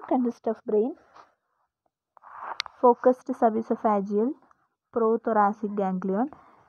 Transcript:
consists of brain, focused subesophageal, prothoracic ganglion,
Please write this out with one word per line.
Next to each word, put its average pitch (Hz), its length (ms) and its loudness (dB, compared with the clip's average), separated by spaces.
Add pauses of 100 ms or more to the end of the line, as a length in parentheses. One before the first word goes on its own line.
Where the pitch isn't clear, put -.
consists 247 440 -2
of 220 160 -4
brain, 240 300 0 (1900)
focused 254 460 4
subesophageal, 220 1040 0 (640)
prothoracic 214 840 0
ganglion, 190 520 -2 (400)